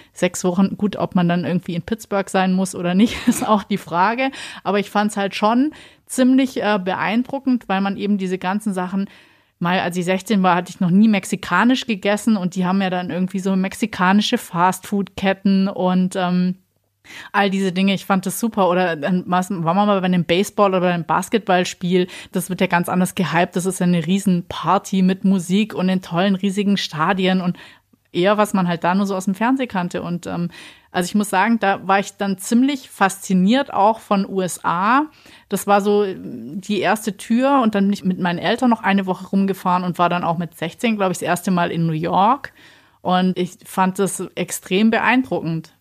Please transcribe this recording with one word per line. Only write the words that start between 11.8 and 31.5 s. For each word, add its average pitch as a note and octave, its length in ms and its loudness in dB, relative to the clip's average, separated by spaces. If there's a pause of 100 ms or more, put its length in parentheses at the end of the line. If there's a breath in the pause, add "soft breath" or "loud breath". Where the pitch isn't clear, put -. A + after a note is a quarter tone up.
gegessen G#3 500 0
und F3+ 200 -4
die F#3 100 0
haben F#3+ 160 2
ja F#3 80 0
dann F3+ 180 -4
irgendwie F3+ 300 -4
so F#3+ 160 0
mexikanische F#3+ 800 2
Fastfood-Ketten F#3+ 1300 0
und, F#3 480 0
ähm, F3+ 400 0 (760 loud breath)
all G3+ 180 2
diese F#3+ 220 0
Dinge, F#3+ 220 2
ich F3+ 120 -6
fand F#3+ 180 0
das F#3 140 -6
super. G#3+ 300 2
Oder F3 260 2
dann F3+ 320 0
war F3+ 480 -2
man G3+ 120 2
mal G3+ 140 2
bei F3+ 60 0
einem F3+ 180 2
Baseball- G3 500 2
oder F3+ 180 2
einem E3+ 140 -4
Basketballspiel, F#3 1000 0 (240 loud breath)
das F#3 200 -4
wird F3+ 100 -6
ja F#3 80 2
ganz F3+ 200 2
anders F3+ 280 0
gehypt, E3+ 400 0
das F3+ 100 -2
ist F#3 140 -4
ja F#3 60 2
eine F3 200 2
Riesenparty F#3+ 960 0
mit F#3+ 220 2
Musik G3 500 2
und F3+ 140 0
in F#3 140 0
tollen, F#3 340 0
riesigen G3 400 0
Stadien F#3 640 0
und F3 160 -2 (560 loud breath)
eher, G3 260 2
was G#3 160 0
man F#3 140 2
halt F3 160 -2
da F3 100 2
nur G3+ 120 2
so G3 100 -4
aus F#3 80 -6
dem G3 100 -2
Fernsehen B3 320 0
kannte. F3+ 360 -4
Und, E3+ 240 -6
ähm, F3 240 -4 (420 loud breath)
also F3 140 0
ich G3 100 -4
muss G#3 140 0
sagen, G#3+ 280 2